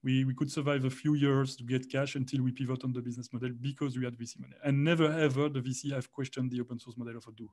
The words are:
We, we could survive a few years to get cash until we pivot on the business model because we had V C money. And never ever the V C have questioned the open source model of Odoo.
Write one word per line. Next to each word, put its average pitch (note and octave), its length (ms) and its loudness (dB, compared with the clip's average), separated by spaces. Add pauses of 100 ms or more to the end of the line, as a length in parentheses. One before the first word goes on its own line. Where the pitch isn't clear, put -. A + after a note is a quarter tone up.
We, C3 200 4
we C3 120 2
could C#3+ 160 -2
survive C#3+ 340 0
a C3 60 2
few D3+ 240 2
years C3+ 400 4
to B2 80 -14
get B2+ 260 -2
cash C#3 240 0
until C3+ 300 0
we B2+ 80 2
pivot B2+ 320 -4
on B2+ 100 -2
the B2 80 -4
business A#2+ 320 -8
model B2 160 -4 (100)
because C#3 380 -4
we B2+ 80 -2
had A#2+ 100 -6
V A#2 120 -10
C - 120 -16
money. B2+ 140 -16 (100)
And C#3 200 4
never D#3+ 280 6
ever D3 380 4
the C3+ 120 -2
V C3 120 -4
C C#3+ 160 -6
have C3+ 220 -4
questioned B2+ 400 -4
the B2 100 -2
open A#2+ 180 -6
source A#2 160 -18
model A#2 220 -8
of A2 80 -16
Odoo. A2+ 280 -14